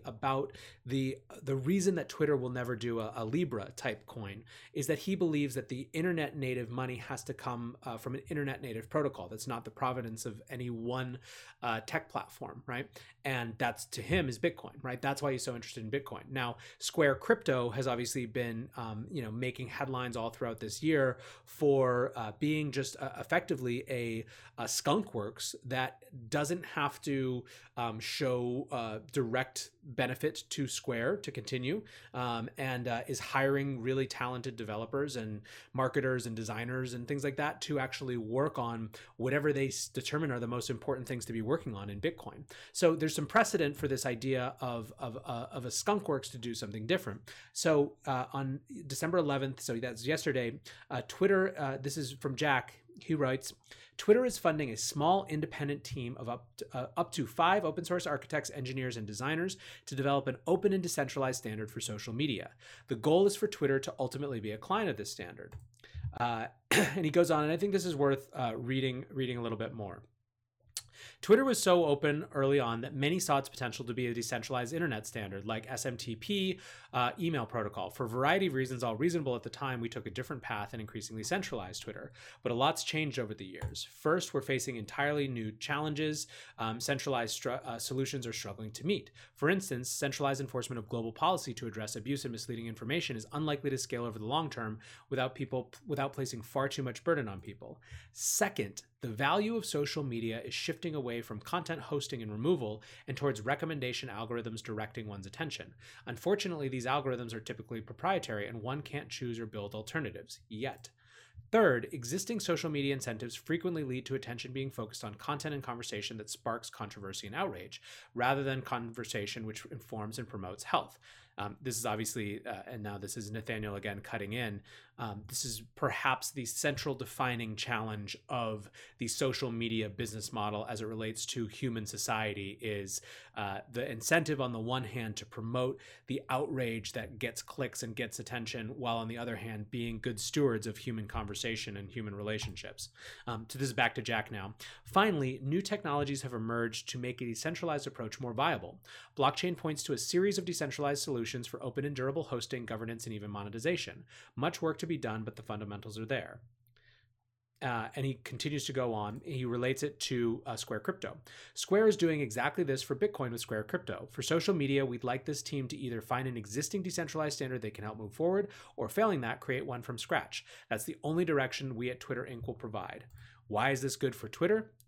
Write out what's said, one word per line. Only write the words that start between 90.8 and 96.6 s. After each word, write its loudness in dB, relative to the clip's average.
global -2
policy 2
to -6
address -6
abuse -4
and -4
misleading -6
information -2
is -8
unlikely 0
to 0
scale -2
over -4
the -4
long 0
term -4
without 2
people, -2
without 0
placing -4
far 0